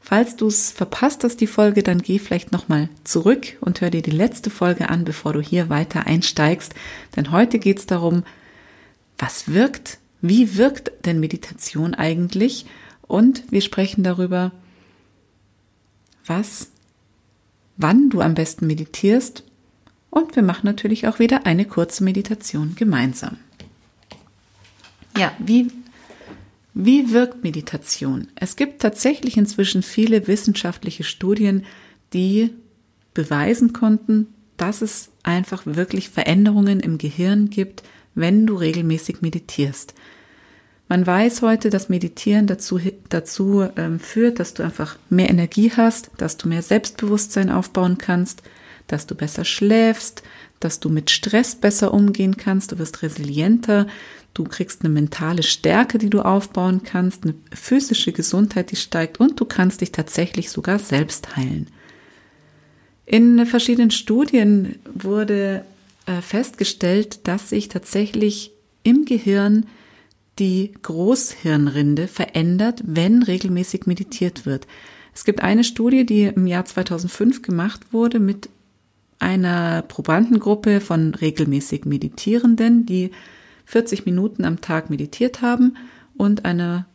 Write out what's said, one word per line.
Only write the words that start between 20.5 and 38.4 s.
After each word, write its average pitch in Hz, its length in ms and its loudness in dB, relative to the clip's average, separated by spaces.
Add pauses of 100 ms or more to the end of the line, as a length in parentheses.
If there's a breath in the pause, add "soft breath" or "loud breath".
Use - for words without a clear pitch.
natürlich 208 420 -2
auch 220 100 -2
wieder 233 300 2
eine 180 180 2
kurze 196 380 -2
Meditation 190 720 -4
gemeinsam. 131 640 -2 (1800 soft breath)
Ja, 185 220 0
wie, 240 280 2 (1040 loud breath)
wie 247 380 4
wirkt 247 320 2
Meditation? 147 920 -6
Es - 200 -4
gibt 285 260 -4
tatsächlich 247 540 0
inzwischen 196 480 0
viele 220 440 2
wissenschaftliche 190 760 -2
Studien, 196 640 0 (480 loud breath)
die 202 380 2 (600)
beweisen 180 600 2
konnten, 214 540 2 (280)
dass 196 260 -4
es - 280 -6 (140)
einfach 180 420 -4
wirklich 180 420 -4
Veränderungen 202 720 2
im 160 180 -2
Gehirn 185 520 0
gibt, 190 340 -6 (300 soft breath)
wenn 196 340 4